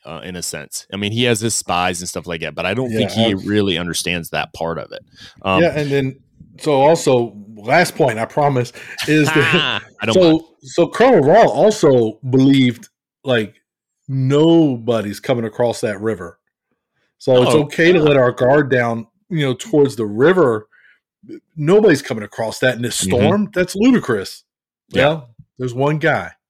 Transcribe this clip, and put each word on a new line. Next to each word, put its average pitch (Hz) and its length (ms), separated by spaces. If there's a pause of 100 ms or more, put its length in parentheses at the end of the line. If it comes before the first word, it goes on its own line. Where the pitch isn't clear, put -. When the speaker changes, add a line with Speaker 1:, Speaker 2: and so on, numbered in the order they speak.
Speaker 1:
uh, 80 180
in 90 120
a 85 80
sense. - 500
I 98 40
mean, 101 160
he 120 100
has 120 160
his 113 160
spies 90 440
and 90 80
stuff 85 200
like 85 140
that, 78 120
but 85 120
I 98 100
don't 127 160
think 107 240
Speaker 2:
Yeah, - 0 (120)
Speaker 1:
he 104 40
Speaker 2:
I've 95 160
Speaker 1:
really 101 320
understands 87 500
that 76 240
part 82 240
of 55 140
it. - 100 (400)
Um, 95 220
Speaker 2:
Yeah, 165 120
and 147 140
then, 135 300 (400)
so 151 140
also, 135 600 (200)
last 151 400
point, 120 240
I 113 60
promise, 135 460 (360)
is 151 220
that 156 520 (120)
Speaker 1:
<laughs> - 80
I 107 40
don't 110 80
Speaker 2:
so, 185 160
Speaker 1:
mind. 160 120 (200)
Speaker 2:
so 160 280
Colonel 233 320
Rahl 165 280
also 131 720 (100)
believed, 131 580 (360)
like, 113 320 (520)
nobody's 131 1120
coming 120 260
across 113 360
that 104 180
river. 101 380 (800)
So 127 240
it's 135 140
Speaker 1:
Oh, 151 80
Speaker 2:
okay 165 300
to 175 40
Speaker 1:
yeah. 151 80
Speaker 2:
let 143 120
our 123 140
guard 131 380
down, 117 380 (240)
you 156 120
know, 131 120
towards 143 400
the 113 100
river. 123 640 (880)
Nobody's 175 480
coming 110 200
across 107 360
that 127 160
in 117 80
this 113 200
Speaker 1:
Mm-hmm. 95 140
Speaker 2:
storm. 185 380
That's 180 200
ludicrous. 196 680 (460)
Speaker 1:
Yeah. 127 180
Speaker 2:
Well, 151 220 (280)
there's 127 160
one 143 240
guy. 131 360 (160)